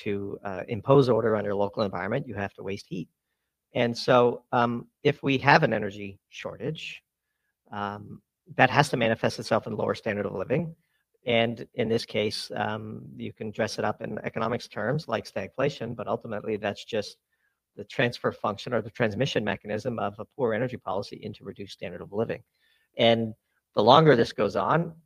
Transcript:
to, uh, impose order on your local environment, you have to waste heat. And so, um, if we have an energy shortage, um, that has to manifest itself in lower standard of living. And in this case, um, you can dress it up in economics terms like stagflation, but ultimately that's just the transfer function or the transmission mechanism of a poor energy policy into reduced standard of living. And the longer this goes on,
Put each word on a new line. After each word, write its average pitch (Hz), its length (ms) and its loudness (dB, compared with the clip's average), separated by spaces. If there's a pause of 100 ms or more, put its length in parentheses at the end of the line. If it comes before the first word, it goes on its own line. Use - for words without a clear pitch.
to, 101 420 -4
uh, 95 240 -6
impose 127 400 6
order 113 260 4
on 104 80 0
your 101 120 -2
local 101 280 0
environment, 101 440 -4
you 107 80 -10
have 98 180 -4
to - 100 -16
waste 98 240 -8
heat. - 220 -8 (640)
And 120 240 0
so, 123 460 4 (100)
um, 120 340 2 (160)
if 143 240 2
we 135 120 4
have 151 240 8
an 117 100 2
energy 101 460 -6 (100)
shortage, - 760 -10 (680)
um, 104 500 -8 (340)
that - 140 8
has 139 200 4
to 143 80 -2
manifest 113 420 0
itself 113 280 0
in 117 80 -6
lower 107 200 0
standard 101 300 -4
of 98 80 -4
living. 139 420 -2 (520)
And 117 460 0
in 110 160 -2
this 113 160 0
case, - 500 -4
um, 110 460 -6 (160)
you 110 160 -8
can 110 160 -8
dress 107 300 -4
it 107 40 -2
up 107 180 -2
in 214 180 -6
economics - 480 -4
terms 120 400 -4
like 107 180 -2
stagflation, 117 720 -4
but 101 120 -8
ultimately 110 480 -4
that's 101 300 -4
just - 320 -6 (580)
the 104 80 -12
transfer 120 480 -2
function 104 420 -6
or 110 100 2
the 110 80 -10
transmission 113 520 0
mechanism 113 540 -4
of 104 220 -4
a 104 60 -10 (100)
poor 113 180 0
energy 120 240 -2
policy 98 460 -6
into 104 200 -12
reduced 98 300 -14
standard 92 280 -10
of 85 120 -16
living. 107 300 -4 (520)
And 113 380 4 (400)
the 110 100 2
longer 139 320 10
this - 180 2
goes 101 220 0
on, 131 380 2 (120)